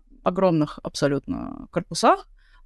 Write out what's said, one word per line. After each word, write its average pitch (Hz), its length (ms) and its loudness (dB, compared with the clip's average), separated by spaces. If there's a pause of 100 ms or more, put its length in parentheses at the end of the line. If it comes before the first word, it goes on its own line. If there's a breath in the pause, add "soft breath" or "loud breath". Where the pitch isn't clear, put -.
(240)
огромных 175 600 2
абсолютно - 880 -4
корпусах, 240 560 0 (380)